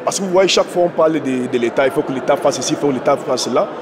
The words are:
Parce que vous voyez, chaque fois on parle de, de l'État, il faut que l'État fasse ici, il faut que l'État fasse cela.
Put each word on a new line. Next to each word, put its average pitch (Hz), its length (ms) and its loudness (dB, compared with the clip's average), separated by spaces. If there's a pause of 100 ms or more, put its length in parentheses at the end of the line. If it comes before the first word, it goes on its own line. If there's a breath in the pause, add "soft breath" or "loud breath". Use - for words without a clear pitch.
Parce - 140 -4
que 196 60 -4
vous 190 60 -4
voyez, 185 180 4
chaque 185 180 2
fois 175 180 0
on 170 60 2
parle 160 240 2
de, 131 360 -2
de 127 80 0
l'État, 117 280 2
il 131 60 2
faut 151 100 0
que 143 100 -4
l'État 135 240 0
fasse 143 220 0
ici, 151 160 -2
il - 20 -4
faut 143 120 0
que 135 60 0
l'État 139 220 0
fasse 131 280 -4
cela. 143 240 0 (140)